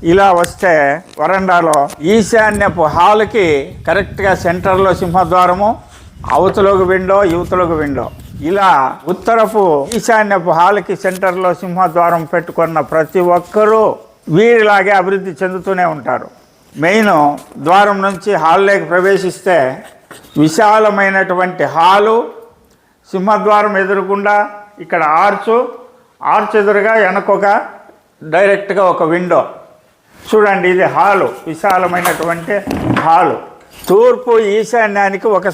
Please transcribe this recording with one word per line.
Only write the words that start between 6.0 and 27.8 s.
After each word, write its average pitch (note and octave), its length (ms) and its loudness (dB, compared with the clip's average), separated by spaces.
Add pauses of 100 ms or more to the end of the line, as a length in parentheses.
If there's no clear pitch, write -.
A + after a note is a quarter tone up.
అవతలకు F#3+ 540 2
విండో, F#3+ 280 0 (140)
యువతలకు F3 480 -2
విండో. C3+ 260 -6 (420)
ఇలా G3 220 2 (420)
ఉత్తరపు G#3+ 500 0 (360)
ఈశాన్యపు G3+ 600 0
హాల్కి F#3+ 360 2 (100)
సెంటర్లో F#3 460 -2 (120)
సింహద్వారం F3 600 0 (100)
పెట్టుకున్న E3 460 -2 (140)
ప్రతి D#3+ 280 -2 (160)
ఒక్కరూ G#3+ 460 0 (540)
వీరిలాగే G#3 640 4
అభివృద్ధి F#3+ 400 -4
చెందుతూనే F#3 540 -4
ఉంటారు. B2+ 340 -6 (560)
మెయిన్ G3+ 300 2 (520)
ద్వారం G3+ 300 4 (100)
నుంచి G3 240 -4 (120)
హాల్లోకి F#3+ 500 2
ప్రవేశిస్తే F#3 640 0 (840)
విశాలమైనటువంటి F#3+ 1200 2 (120)
హాలు, G3+ 400 4 (920)
సింహద్వారం G#3 720 0
ఎదురుగుండా G3 540 -2 (480)
ఇక్కడ E3+ 180 -2 (220)
ఆర్చ్, G#3 300 0 (800)
ఆర్చ్ G#3 260 -2
ఎదురుగా G3+ 320 2 (120)
వెనకొక F#3+ 420 0 (880)